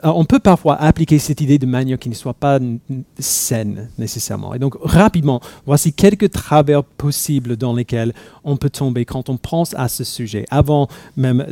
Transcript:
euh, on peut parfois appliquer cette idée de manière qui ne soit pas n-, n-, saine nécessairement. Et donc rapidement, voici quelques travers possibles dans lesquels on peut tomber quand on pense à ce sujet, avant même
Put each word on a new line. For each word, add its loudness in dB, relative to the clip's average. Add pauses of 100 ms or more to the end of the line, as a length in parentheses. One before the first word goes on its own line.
euh, 2
on 2
peut 4
parfois 4
appliquer 4
cette -2
idée 4
de 0
manière -2
qui -8
ne -6
soit -8
pas 2
n-, -2 (120)
n-, -8 (140)
saine -4
nécessairement. -8
Et -6
donc -2
rapidement, 2 (260)
voici 2
quelques 4
travers 2
possibles -4
dans -2
lesquels -2 (300)
on 0
peut -2
tomber -2
quand -8
on -4
pense -4
à -2
ce -6
sujet, -6
avant 0 (280)
même 0